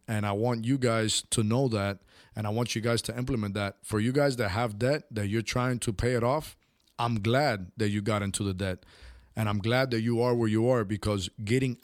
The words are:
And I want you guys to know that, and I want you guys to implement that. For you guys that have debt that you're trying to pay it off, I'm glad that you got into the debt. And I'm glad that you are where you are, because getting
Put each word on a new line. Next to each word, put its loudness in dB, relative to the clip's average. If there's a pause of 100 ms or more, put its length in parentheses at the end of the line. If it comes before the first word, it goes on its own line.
And -2
I 0
want 0
you 2
guys 0
to 2
know 2
that, 0 (380)
and -4
I -2
want -2
you -2
guys 0
to -8
implement -2
that. -4
For -2
you 2
guys 2
that 0
have -2
debt 0
that -4
you're 0
trying -2
to -2
pay 0
it 0
off, -2 (400)
I'm 0
glad 2
that 0
you 0
got 0
into -2
the 0
debt. -4 (500)
And 0
I'm 0
glad 2
that 0
you 2
are 4
where 2
you 4
are, 2
because -2 (160)
getting 0